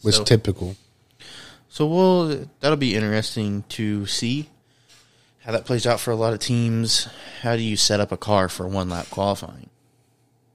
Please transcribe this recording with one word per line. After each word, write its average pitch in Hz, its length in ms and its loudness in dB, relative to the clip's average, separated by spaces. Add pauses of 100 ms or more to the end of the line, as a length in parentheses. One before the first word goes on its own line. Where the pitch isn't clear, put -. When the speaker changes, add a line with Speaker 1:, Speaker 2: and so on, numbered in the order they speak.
Speaker 1:
Was 107 140 4
Speaker 2:
so 107 80 0
Speaker 1:
typical. 101 500 2 (920)
Speaker 2:
So - 180 -2
we'll, 175 640 4 (100)
that'll 147 180 2
be 123 200 2
interesting 107 720 0
to 104 360 -2
see 127 420 -2 (960)
how 113 80 -6
that 113 120 -2
plays 123 220 -2
out 117 140 2
for 123 100 -4
a 113 60 0
lot 113 160 0
of 104 80 -4
teams. 117 680 0 (340)
How 117 120 0
do 113 80 0
you 107 140 -2
set 104 240 2
up 101 100 0
a 95 60 -4
car 98 320 2
for 90 180 -8
one 92 240 -4
lap 87 200 -6
qualifying? 98 600 -6 (840)